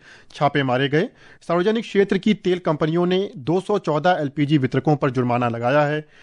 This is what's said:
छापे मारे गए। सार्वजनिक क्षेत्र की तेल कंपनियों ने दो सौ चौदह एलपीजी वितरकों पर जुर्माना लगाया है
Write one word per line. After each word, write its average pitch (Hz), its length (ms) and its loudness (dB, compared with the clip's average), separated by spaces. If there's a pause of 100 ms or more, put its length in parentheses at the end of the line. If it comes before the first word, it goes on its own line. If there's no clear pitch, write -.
(340)
छापे 143 300 0
मारे 131 260 0
गए। 160 180 0 (400)
सार्वजनिक 202 360 0
क्षेत्र 196 340 0
की 208 180 2
तेल 180 240 -2
कंपनियों 165 460 0
ने 185 320 0
दो 151 220 -2
सौ 202 200 -2
चौदह 156 420 0
एलपीजी 147 360 0
वितरकों 135 380 0
पर 139 160 -2
जुर्माना 123 380 0
लगाया 120 340 0
है 151 220 -2 (180)